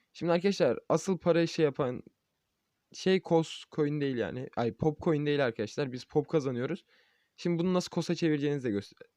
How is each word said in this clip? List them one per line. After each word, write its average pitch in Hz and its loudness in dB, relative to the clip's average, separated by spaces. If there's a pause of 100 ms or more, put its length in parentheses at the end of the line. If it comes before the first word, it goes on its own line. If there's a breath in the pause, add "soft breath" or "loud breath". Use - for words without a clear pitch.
(140)
Şimdi 170 -2
arkadaşlar 175 2 (100)
asıl 165 0
parayı 170 2
şey 160 0
yapan 131 -2 (920)
şey 185 2
kos - 0
coin 147 -2
değil 135 -2
yani. 123 -4
Ay 117 0
pop 151 0
coin 151 0
değil 143 2
arkadaşlar. 120 -4
Biz 123 -10
pop 147 0
kazanıyoruz. 135 -2 (520 soft breath)
Şimdi 170 0
bunu 180 2
nasıl 180 0
kosa 170 -2
çevireceğinizi 147 0
de 110 0
göster-, - -6